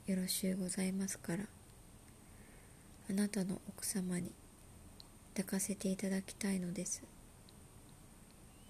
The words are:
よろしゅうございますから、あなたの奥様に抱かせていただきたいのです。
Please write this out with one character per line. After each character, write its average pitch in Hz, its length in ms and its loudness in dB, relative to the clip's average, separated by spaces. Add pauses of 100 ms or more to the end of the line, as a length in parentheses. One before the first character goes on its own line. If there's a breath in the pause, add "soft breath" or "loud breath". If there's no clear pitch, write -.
よ 190 100 6
ろ 185 120 4
し - 180 4
ゅ 185 60 6
う 185 60 4
ご 185 100 4
ざ 190 160 4
い 185 80 4
ま 190 160 4
す - 100 0
か 170 180 2
ら、 196 80 2 (1700 loud breath)
あ - 40 6
な 202 140 8
た 202 160 4
の 190 240 0
奥 - 180 -6
様 180 340 4
に 180 120 -2 (1000)
抱 190 240 4
か - 20 6
せ 190 140 2
て 190 140 2
い 190 80 6
た 190 140 2
だ 190 100 6
き - 140 -8
た 196 180 2
い 190 80 6
の 175 140 0
で 185 100 2
す。 - 180 0 (1700)